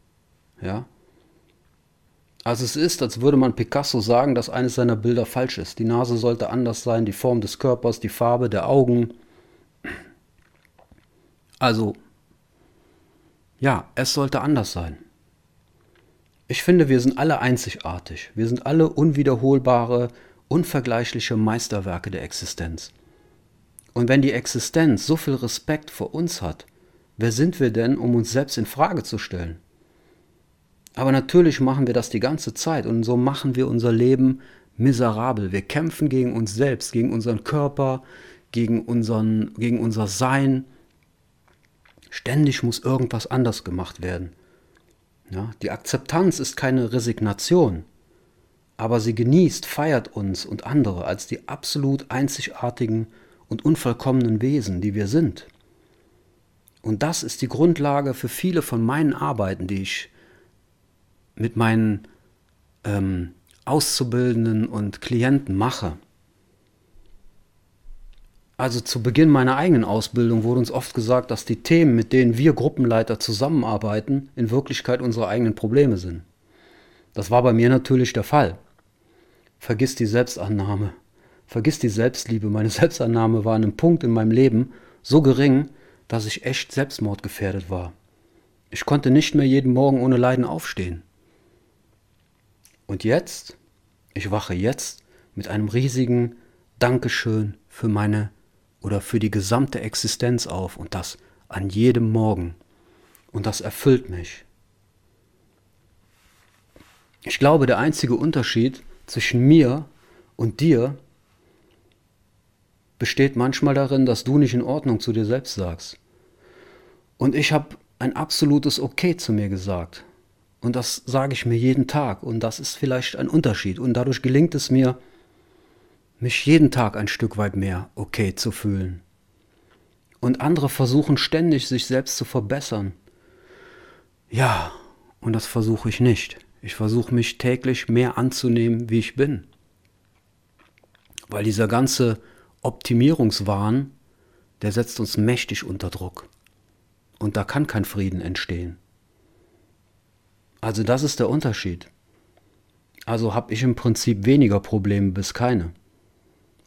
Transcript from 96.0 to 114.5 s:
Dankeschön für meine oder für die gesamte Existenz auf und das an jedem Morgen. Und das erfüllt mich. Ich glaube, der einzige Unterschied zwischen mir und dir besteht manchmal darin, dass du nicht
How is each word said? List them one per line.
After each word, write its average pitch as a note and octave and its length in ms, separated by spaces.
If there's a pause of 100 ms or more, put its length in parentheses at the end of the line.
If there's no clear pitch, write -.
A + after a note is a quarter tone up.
Dankeschön A#2 760 (120)
für - 180
meine G#2 440 (500)
oder G2+ 220
für - 160
die G#2 120
gesamte A2 500
Existenz - 640
auf F#2 320
und - 160
das F2 240 (300)
an G2 200
jedem A2+ 420
Morgen. G2+ 440 (760)
Und G2+ 140
das G#2+ 160
erfüllt B2 480
mich. E2+ 380 (2750)
Ich - 140
glaube, C#3+ 280
der A#2 120
einzige C3 360
Unterschied C3 680 (240)
zwischen B2 400
mir D3 380 (520)
und A2+ 240
dir C#3 360 (2000)
besteht C3+ 380
manchmal C3+ 380
darin, C3+ 320
dass A#2 180
du C#3 140
nicht B2+ 160